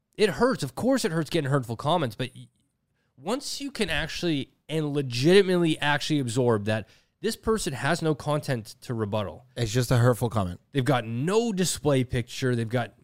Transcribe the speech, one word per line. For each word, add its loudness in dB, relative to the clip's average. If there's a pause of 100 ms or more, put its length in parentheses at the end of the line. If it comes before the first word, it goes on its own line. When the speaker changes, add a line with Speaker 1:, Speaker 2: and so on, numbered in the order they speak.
(160)
Speaker 1:
it 2
hurts. 0
Of -8
course 0
it -2
hurts -2
getting -2
hurtful 0
comments, 0
but -6
y-, -20 (680)
once -6
you -8
can -2
actually -2 (200)
and -2
legitimately 4
actually 0
absorb 2
that -2 (340)
this -2
person -2
has 0
no 2
content -4
to -6
rebuttal. -4 (120)
Speaker 2:
It's -2
just 2
a 4
hurtful 4
comment. -4 (120)
Speaker 1:
They've 0
got 2
no 0
display 0
picture. -2
They've -2
got -4 (100)